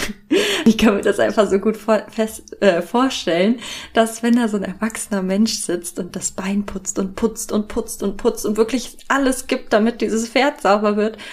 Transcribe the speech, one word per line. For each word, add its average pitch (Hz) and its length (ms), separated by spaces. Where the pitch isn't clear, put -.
Ich 226 120
kann 214 180
mir 202 60
das 202 180
einfach 214 280
so 196 120
gut 214 180
vor-, 214 320
fest, - 520
äh, 180 200
vorstellen, 233 760
dass 226 280
wenn 233 140
da 240 140
so 208 80
ein 185 60
erwachsener 196 580
Mensch 190 320
sitzt - 440
und 175 160
das - 180
Bein 202 340
putzt 190 340
und 190 160
putzt - 380
und 214 160
putzt - 340
und 196 140
putzt - 280
und 208 120
wirklich 226 400
alles 269 400
gibt, - 240
damit 226 300
dieses 220 260
Pferd 285 320
sauber 208 380
wird 214 200